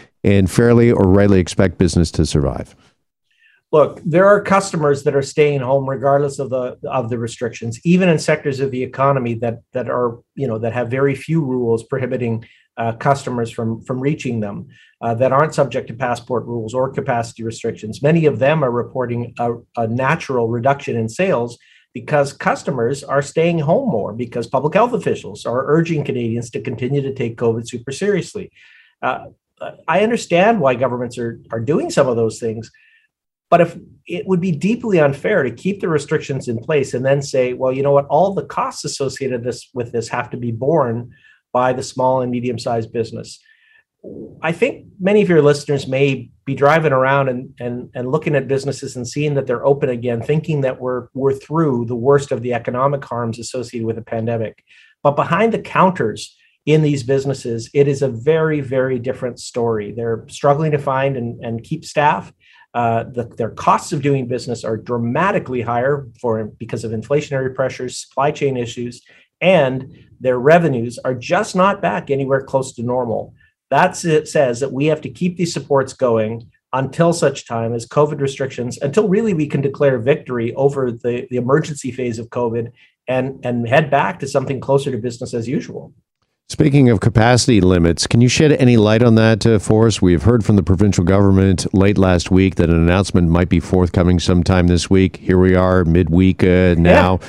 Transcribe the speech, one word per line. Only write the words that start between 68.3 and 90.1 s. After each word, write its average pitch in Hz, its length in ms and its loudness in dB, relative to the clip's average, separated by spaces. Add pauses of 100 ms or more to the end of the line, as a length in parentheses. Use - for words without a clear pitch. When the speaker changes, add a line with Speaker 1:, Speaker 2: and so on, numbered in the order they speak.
Speaker 2:
chain 139 240 -2
issues, 120 460 -8 (400)
and 135 500 2 (300)
their 127 180 0
revenues 131 600 2
are 131 160 -4
just 165 380 -2
not 196 280 2
back 180 280 -4
anywhere 135 320 0
close 131 320 -4
to 117 100 -10
normal. 117 500 -4 (380)
That's, 180 320 2
it 156 240 0
says 127 320 0
that 131 140 -4
we 139 140 -2
have 151 140 0
to 123 80 -10
keep 180 280 -6
these 170 160 -4
supports 139 400 -2
going 117 560 -2 (240)
until 165 400 0
such 143 340 -2
time 117 260 -4
as 117 140 -8
covid 147 320 0
restrictions, 127 640 -6
until 202 260 0
really 208 260 2
we 151 140 0
can 143 140 -2
declare 139 380 2
victory 120 560 -2
over 135 360 0
the, 120 380 -6
the 123 80 -4
emergency 135 540 -2
phase 120 280 -6
of 113 100 -12
covid 117 420 -4 (360)
and, 127 380 -4
and 120 220 -2
head 139 240 2
back 175 280 0
to 135 80 -8
something 139 320 -2
closer 139 320 0
to 120 60 -4
business 117 360 -10
as 113 140 -4
usual. - 460 -8 (580)
Speaker 1:
Speaking 143 380 6
of 104 100 4
capacity 113 640 4
limits, 87 460 4
can 117 140 2
you 123 60 6
shed 151 260 4
any 123 220 4
light 110 280 4
on 117 100 6
that, 110 320 4
uh, 110 140 4
for 110 260 4
us? 107 160 2
We've 85 220 4